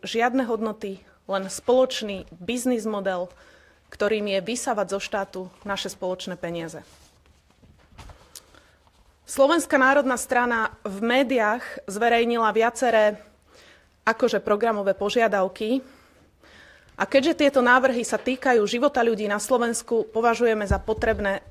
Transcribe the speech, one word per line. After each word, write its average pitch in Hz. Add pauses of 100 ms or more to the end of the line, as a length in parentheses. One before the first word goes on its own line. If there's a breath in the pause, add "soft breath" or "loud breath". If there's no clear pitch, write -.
žiadne 233
hodnoty, 214 (320 soft breath)
len 190
spoločný 220 (160)
biznis 233
model, 185 (600 soft breath)
ktorým 208
je 196
vysávať 208
zo 196
štátu 196 (260)
naše 196
spoločné 185
peniaze. 165 (2500 loud breath)
Slovenská 294
národná 269
strana 240
v 196
médiách 240 (320)
zverejnila 233
viaceré 220 (880 soft breath)
akože 226
programové 208
požiadavky 208 (1120 loud breath)
a -
keďže 285
tieto 277
návrhy 247
sa -
týkajú 247
života 240
ľudí 214
na 208
Slovensku, 233
považujeme 226
za 190
potrebné 208